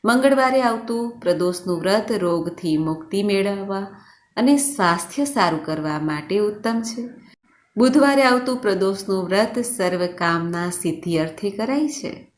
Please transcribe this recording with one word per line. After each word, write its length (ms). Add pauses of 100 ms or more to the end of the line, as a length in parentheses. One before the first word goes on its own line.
મંગળવારે 580
આવતું 420 (160)
પ્રદોષનું 600
વ્રત 300 (100)
રોગથી 640
મુક્તિ 420
મેળવવા 680 (460)
અને 260
સ્વાસ્થ્ય 640
સારું 400
કરવા 380
માટે 380
ઉત્તમ 400
છે. 200 (760)
બુધવારે 480
આવતું 340
પ્રદોષનું 680
વ્રત 300 (100)
સર્વ 360 (140)
કામના 560
સિદ્ધિ 460
અર્થે 340
કરાય 380
છે. 220 (260)